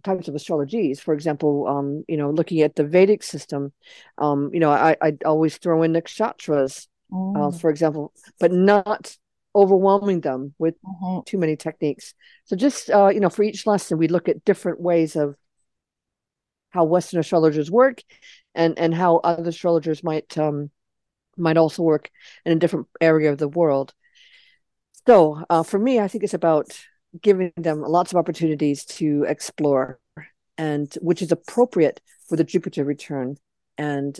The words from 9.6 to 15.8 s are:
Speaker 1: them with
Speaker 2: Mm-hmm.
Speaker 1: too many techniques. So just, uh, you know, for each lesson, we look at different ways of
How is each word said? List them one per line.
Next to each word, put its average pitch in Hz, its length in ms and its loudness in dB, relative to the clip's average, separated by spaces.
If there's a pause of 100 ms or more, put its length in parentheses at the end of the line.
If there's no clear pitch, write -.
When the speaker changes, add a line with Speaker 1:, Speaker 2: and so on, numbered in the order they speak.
Speaker 1:
them 139 380 -6
with 165 240 -2
Speaker 2:
Mm-hmm. 185 420 -8
Speaker 1:
too - 120 -6
many 160 180 0
techniques. - 580 -6 (320)
So 196 100 -6
just, 247 340 -2
uh, 202 180 6
you 202 120 2
know, 190 100 2
for 202 140 -2
each 214 220 -4
lesson, 202 320 0
we 160 100 2
look 175 220 0
at - 160 -2
different 185 360 -2
ways 170 340 0
of 147 200 -2 (1400)